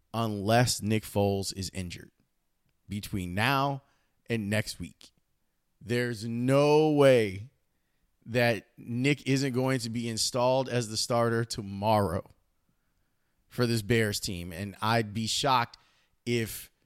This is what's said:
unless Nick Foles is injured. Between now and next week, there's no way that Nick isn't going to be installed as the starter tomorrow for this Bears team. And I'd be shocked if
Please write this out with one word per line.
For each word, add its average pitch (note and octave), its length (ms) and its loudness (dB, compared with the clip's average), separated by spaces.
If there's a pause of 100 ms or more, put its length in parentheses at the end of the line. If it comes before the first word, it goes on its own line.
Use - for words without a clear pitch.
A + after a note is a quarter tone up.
(140)
unless A2+ 640 2
Nick G#2+ 240 0
Foles G2 500 -2
is F#2 200 -8
injured. F2 380 -12 (760)
Between F#2 460 -6
now C#3 480 -2 (480)
and A2 180 -2
next G#2+ 320 -2
week, - 300 -16 (760)
there's A#2+ 400 -4
no C#3 680 4
way A#2+ 580 4 (720)
that A#2 400 0 (140)
Nick B2+ 500 -2
isn't C3+ 240 0
going C3 280 0
to A#2 100 -6
be A#2 180 -6
installed B2 640 0
as A#2+ 180 -2
the A2 80 -8
starter A#2 480 0
tomorrow G2+ 840 0 (1200)
for B2 160 -2
this A#2 160 0
Bears G#2+ 360 2
team. F2 320 -8
And F#2+ 300 -8
I'd A2 320 0
be A2+ 140 -4
shocked B2+ 500 0 (480)
if A#2 460 -2 (160)